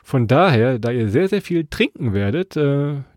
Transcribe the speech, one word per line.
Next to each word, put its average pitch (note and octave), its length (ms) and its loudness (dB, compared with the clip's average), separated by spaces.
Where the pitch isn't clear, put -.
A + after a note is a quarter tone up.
Von B2 240 -2
daher, B2+ 520 2
da A#2 120 -4
ihr A#2 180 -2
sehr, D#3 200 2
sehr G3+ 120 -2
viel E3 260 -4
trinken - 460 -4
werdet, F#3 440 -2
äh, C#3+ 400 0